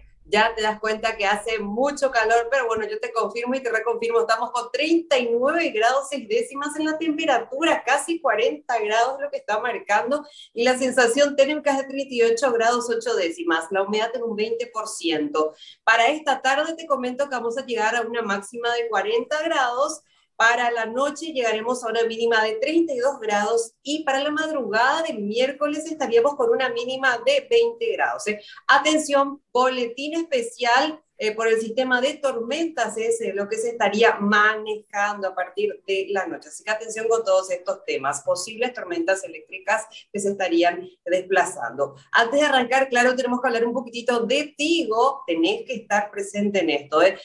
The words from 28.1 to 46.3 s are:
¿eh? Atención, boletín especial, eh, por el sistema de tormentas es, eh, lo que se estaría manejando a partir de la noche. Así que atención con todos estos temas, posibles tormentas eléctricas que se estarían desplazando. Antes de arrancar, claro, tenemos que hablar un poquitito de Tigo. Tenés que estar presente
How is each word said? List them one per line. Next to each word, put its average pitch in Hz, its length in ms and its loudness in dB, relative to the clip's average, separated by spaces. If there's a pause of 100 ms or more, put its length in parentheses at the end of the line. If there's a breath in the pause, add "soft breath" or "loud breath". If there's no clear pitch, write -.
¿eh? 208 140 -4 (240 loud breath)
Atención, 285 760 2 (100)
boletín 254 640 0
especial, 269 840 0 (240)
eh, 214 120 0
por 226 120 0
el 226 140 4
sistema 247 400 0
de 294 140 0
tormentas 247 840 -2
es, 226 240 0
eh, 196 100 -4
lo 202 160 -4
que 220 80 -4
se 233 140 -2
estaría 220 460 4
manejando 208 1120 0
a 185 80 -6
partir 190 500 -4
de 196 240 -2
la 190 160 -2
noche. - 240 -10
Así - 140 -18
que 214 80 -4
atención 220 360 -6
con 226 160 2
todos 190 280 2
estos 180 340 -6
temas, 143 380 -4
posibles 220 500 -2
tormentas 180 500 -2
eléctricas 190 600 -6 (260 loud breath)
que 208 80 -6
se 196 120 0
estarían 175 580 0 (160)
desplazando. 170 880 -2 (160 loud breath)
Antes 233 280 4
de 302 80 4
arrancar, 262 420 2
claro, 247 260 4
tenemos 247 240 -2
que 262 80 -2
hablar 233 200 0
un 233 60 -4
poquitito 240 480 -2
de 277 360 0
Tigo. 269 720 2
Tenés 180 400 0
que 254 80 -6
estar 208 340 -2
presente 202 520 -2